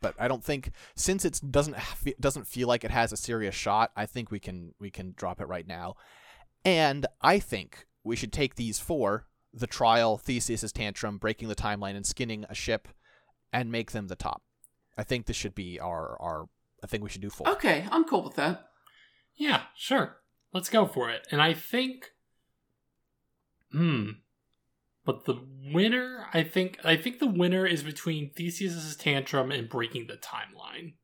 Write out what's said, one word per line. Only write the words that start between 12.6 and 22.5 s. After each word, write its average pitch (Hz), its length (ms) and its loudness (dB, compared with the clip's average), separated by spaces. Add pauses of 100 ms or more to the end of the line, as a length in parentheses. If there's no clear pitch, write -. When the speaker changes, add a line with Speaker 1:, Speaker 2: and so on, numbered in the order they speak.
Speaker 1:
and 117 200 0
make 117 220 -4
them 104 140 -6
the 90 80 -8
top. - 280 -6 (520)
I 107 80 -6
think 123 220 -4
this 117 120 -4
should - 180 -6
be 87 240 -8
our, 80 420 -6
our, 82 280 -6 (340)
I 104 40 -8
think 104 160 -4
we 101 60 -8
should 95 120 -12
do 101 100 -6
four. - 180 -2
Speaker 2:
Okay, 196 420 2
I'm 330 120 6
cool 202 200 2
with - 120 -12
that. 156 340 0 (640)
Speaker 3:
Yeah, 294 260 2 (140)
sure. - 420 0 (360)
Let's 180 160 -4
go 214 160 6
for 123 240 0
it. - 220 -6
And 147 100 6
I 160 120 6
think, 254 580 -4 (1600)